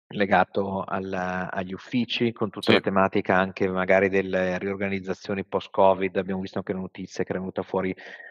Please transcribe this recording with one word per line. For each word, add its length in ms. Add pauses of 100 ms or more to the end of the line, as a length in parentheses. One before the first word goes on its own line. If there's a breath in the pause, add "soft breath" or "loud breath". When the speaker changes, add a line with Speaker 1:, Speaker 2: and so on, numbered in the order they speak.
Speaker 1:
legato 720
al, 300
agli 600
uffici, 580
con 200
tutta 200
la 80
Speaker 2:
Sì. 60
Speaker 1:
tematica 520
anche 300
magari 420
delle 500
riorganizzazioni 840
post-covid. 720
Abbiamo 240
visto 160
anche 140
le 80
notizie 440
che 60
era 100
venuta 220
fuori 300 (380 loud breath)